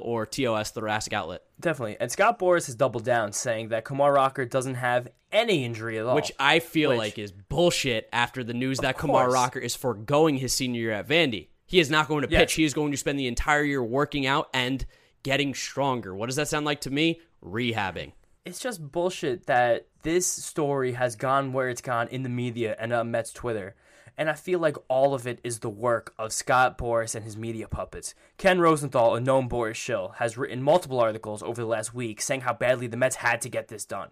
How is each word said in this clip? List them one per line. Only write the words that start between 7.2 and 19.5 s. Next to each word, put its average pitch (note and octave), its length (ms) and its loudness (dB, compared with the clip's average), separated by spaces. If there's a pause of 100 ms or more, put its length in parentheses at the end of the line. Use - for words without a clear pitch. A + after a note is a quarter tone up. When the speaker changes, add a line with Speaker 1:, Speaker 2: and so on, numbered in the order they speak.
Speaker 1:
is G2+ 100 -8
bullshit B2 840 0
after A#2+ 300 0
the A#2 120 -6
news C3 260 0
Speaker 2:
Of - 20 -2
Speaker 1:
that C3 160 -2
Kumar C3+ 280 4
Speaker 2:
course. B2+ 80 2
Speaker 1:
Rocker B2+ 260 2
is A#2+ 160 -6
foregoing C#3 640 2
his B2+ 140 -4
senior B2 280 -2
year A2+ 100 -2
at G2+ 160 -4
Vandy. C#3 400 2 (180)
He F3+ 160 2
is D3 80 4
not D#3 180 4
going D3+ 160 0
to D3+ 80 -2
Speaker 2:
Yes. D#3+ 100 6
Speaker 1:
pitch. D3 140 4
He D#3+ 100 4
is C#3+ 100 2
going D3+ 160 0
to C#3 80 -4
spend C#3+ 200 -2
the C3+ 100 -2
entire D3 340 2
year C#3+ 200 0
working C3+ 440 0
out C#3+ 260 0
and B2+ 320 -2 (380)
getting C3+ 320 0
stronger. B2 600 -2
What G#2 120 -4
does C3 100 -4
that D3 120 0
sound D3+ 180 -2
like D3 160 -2
to C3+ 80 -8
me? E3 320 0 (200)
Rehabbing. F#2+ 720 -4 (320)
Speaker 2:
It's F3+ 140 -12
just F3 340 -8
bullshit F3 540 -2
that B2 400 4 (160)